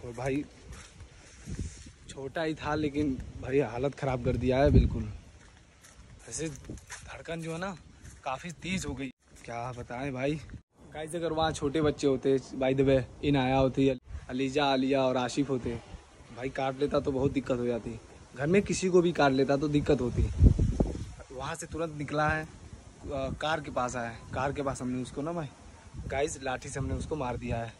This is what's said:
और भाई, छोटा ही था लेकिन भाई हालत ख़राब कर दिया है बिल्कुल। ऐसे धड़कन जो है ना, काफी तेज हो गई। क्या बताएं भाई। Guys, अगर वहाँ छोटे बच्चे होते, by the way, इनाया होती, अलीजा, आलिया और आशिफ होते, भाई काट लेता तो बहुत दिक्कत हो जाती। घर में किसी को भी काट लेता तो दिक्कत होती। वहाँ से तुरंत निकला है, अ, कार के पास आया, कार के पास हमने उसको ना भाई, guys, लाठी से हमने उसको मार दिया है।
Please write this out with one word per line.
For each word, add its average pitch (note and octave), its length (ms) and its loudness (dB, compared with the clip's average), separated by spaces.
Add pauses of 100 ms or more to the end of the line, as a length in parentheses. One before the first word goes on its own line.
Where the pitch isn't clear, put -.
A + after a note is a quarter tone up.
और A#2+ 80 -10
भाई, C3+ 320 -2 (1600)
छोटा C3+ 340 -6
ही D#3+ 120 0
था D3 200 -4
लेकिन D3 440 -2 (240)
भाई C3+ 160 2
हालत B2+ 360 0
ख़राब B2+ 300 -2
कर B2 120 2
दिया B2+ 220 2
है C#3+ 120 8
बिल्कुल। A#2+ 380 6 (1200)
ऐसे C#3+ 200 -6 (680)
धड़कन E3+ 240 -8
जो D#3+ 120 -6
है D#3+ 60 -6
ना, F#3 180 -6 (480)
काफी C3+ 260 -6
तेज E3+ 360 -4
हो C#3+ 80 -4
गई। C3 160 -6 (340)
क्या A#2+ 340 -8
बताएं B2 340 -6
भाई। C#3+ 280 -2 (540)
Guys, D#3 200 -8
अगर E3 180 -2
वहाँ D#3+ 200 2
छोटे D3+ 300 0
बच्चे D3 240 2
होते, C3+ 320 4
by C3 340 0
the C3+ 120 4
way, C3+ 180 6 (220)
इनाया C3+ 320 4
होती, C3+ 320 4 (420)
अलीजा, C3+ 340 0
आलिया C3+ 380 4
और B2+ 140 4
आशिफ B2+ 340 0
होते, A#2+ 300 -2 (560)
भाई B2+ 120 -6
काट C3+ 320 -2
लेता D3 200 2
तो C#3+ 120 -2
बहुत C3+ 200 2
दिक्कत C3 260 0
हो A#2+ 80 0
जाती। A2+ 340 -4 (360)
घर C3+ 100 -4
में G3 160 4
किसी F#3 260 -2
को F3 140 8
भी F3 100 4
काट C#3+ 200 6
लेता C3+ 240 4
तो D3 120 0
दिक्कत D3 320 2
होती। G#2+ 300 2 (1040)
वहाँ C3+ 220 -6
से E3 120 -12
तुरंत D#3 320 -6
निकला D3 300 0
है, D#3 160 0
अ, D#3+ 40 -14 (920)
कार D#3 200 0
के C#3+ 100 -10
पास B2 260 -2
आया, A#2 140 -4 (240)
कार C#3 180 0
के C#3 100 -4
पास C3+ 200 -4
हमने B2+ 200 -4
उसको C3 200 -8
ना D#3+ 100 -4
भाई, D#3+ 160 -6 (600)
guys, C#3 340 -2
लाठी B2+ 260 -6
से C#3 120 -6
हमने C3 140 -2
उसको B2+ 220 -4
मार B2 200 -4
दिया A#2+ 200 -4
है। A2+ 240 -6